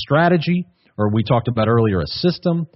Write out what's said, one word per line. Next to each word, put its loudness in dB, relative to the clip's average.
strategy, 2
or 0
we 0
talked 0
about -2
earlier, 2
a -4
system -2